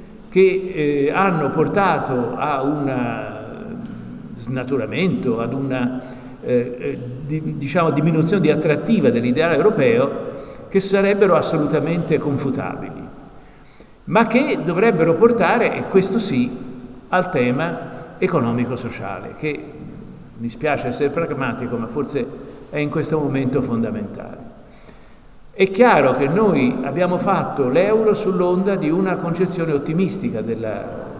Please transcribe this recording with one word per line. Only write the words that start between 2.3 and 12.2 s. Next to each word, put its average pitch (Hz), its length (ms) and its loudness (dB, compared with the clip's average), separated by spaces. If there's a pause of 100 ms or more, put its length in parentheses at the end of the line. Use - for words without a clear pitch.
a 139 260 -2
un, 143 260 0
eh, 113 1500 -8
snaturamento, 127 1000 -2
ad 117 120 -4
una, 131 480 -2 (420)
eh, 123 360 0
eh, 139 200 -6 (280)
di-, 156 320 -4
diciamo, 156 320 2
diminuzione 160 520 2
di 151 80 4
attrattiva 151 600 2
dell'ideale 127 460 2
europeo 135 720 2 (400)
che 196 100 2
sarebbero 196 560 4
assolutamente 156 840 2
confutabili, 95 840 -4 (1040)